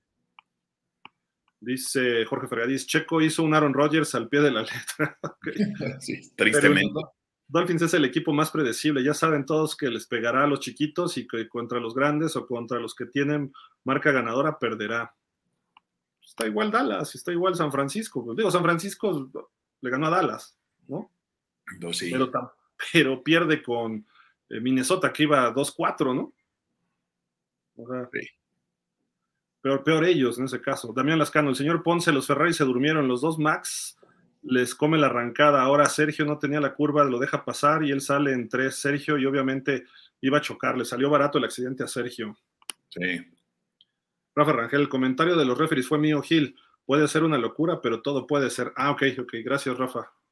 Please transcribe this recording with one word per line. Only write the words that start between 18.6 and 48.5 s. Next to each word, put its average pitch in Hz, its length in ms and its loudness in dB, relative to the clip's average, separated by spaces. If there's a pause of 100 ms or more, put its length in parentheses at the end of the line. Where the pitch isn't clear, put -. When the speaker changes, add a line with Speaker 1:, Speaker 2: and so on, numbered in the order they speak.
Speaker 1:
Francisco 165 680 -2 (480)
le 127 100 -6
ganó 139 180 0
a - 20 2
Dallas, 156 500 -2 (300)
¿no? 165 200 -10 (720)
Speaker 2:
No, 85 140 -8
sí. - 180 -6
Speaker 1:
Pero 127 180 0
tam-, 123 220 -8 (400)
pero 135 320 4
pierde 160 400 2
con, 113 420 -4 (440)
eh, 110 100 -10
Minnesota, 131 540 0
que 151 100 0
iba 139 280 4
dos 139 200 -2
cuatro, 165 420 -2
¿no? 180 200 -6 (1400)
O 117 100 -18
sea, 127 240 -8
Speaker 2:
Sí. - 160 -8 (1300)
Speaker 1:
peor, 139 240 0
peor 156 180 4
ellos 135 340 4
en 131 80 -2
ese 127 140 -6
caso. 127 340 -6
Damián 147 260 2
Lascano, 147 300 2
"El 127 60 0
señor 160 260 0
Ponce, 170 300 2
los 135 160 2
Ferrari 151 260 4
se 151 120 2
durmieron. 135 420 2
Los 123 140 0
dos 156 180 0
Max - 580 -2 (460)
les 123 320 0
come 156 220 2
la 143 100 6
arrancada. 123 540 4
Ahora 143 280 6
Sergio 151 360 0
no 147 140 -2
tenía 147 220 -2
la 135 120 0
curva, 147 300 2
lo 123 160 0
deja 135 240 -2
pasar 151 400 0
y 139 80 0
él 139 100 -2
sale 143 320 2
en 120 160 -4
tres. 131 260 -2
Sergio, 143 420 -2
y 131 80 0
obviamente 135 600 0 (360)
iba 135 160 4
a 147 40 0
chocar. 127 360 -4
Le 117 80 -4
salió 131 240 0
barato 147 280 4
el 123 80 0
accidente 127 380 -6
a 113 40 -8
Sergio." 117 500 -8 (520)
Speaker 2:
Sí. 87 120 -10 (1300)
Speaker 1:
Rafa 147 180 4
Rangel, 120 280 0
"El 143 80 0
comentario 135 460 0
de 151 100 4
los 123 120 0
referees 151 300 0
fue 156 100 0
mío, 151 240 2
Gil. 151 340 2 (300)
Puede 147 220 4
ser 156 160 2
una 156 140 2
locura, 156 440 -2
pero 113 200 -2
todo 139 240 -4
puede 139 240 2
ser." - 260 -6